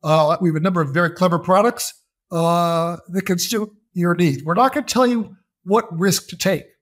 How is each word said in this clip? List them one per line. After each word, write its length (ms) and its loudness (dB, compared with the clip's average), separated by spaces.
Uh, 360 2
we 100 2
have 60 -2
a 40 -2
number 200 0
of 140 -2
very 160 2
clever 300 0
products, 520 0
uh, 640 0
that 160 -4
can 140 -2
suit 320 -4
your 200 0
needs. 300 0
We're 100 -2
not 180 4
gonna 140 -4
tell 220 0
you 280 -2
what 220 0
risk 320 0
to 80 -16
take. 280 -2